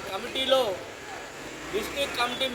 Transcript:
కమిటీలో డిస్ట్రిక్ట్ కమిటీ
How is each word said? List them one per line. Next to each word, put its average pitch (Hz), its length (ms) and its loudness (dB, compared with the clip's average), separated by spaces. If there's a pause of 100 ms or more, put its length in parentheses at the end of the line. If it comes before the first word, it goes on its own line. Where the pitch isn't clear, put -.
(100)
కమిటీలో 220 500 4 (1120)
డిస్ట్రిక్ట్ 247 480 0
కమిటీ 247 340 2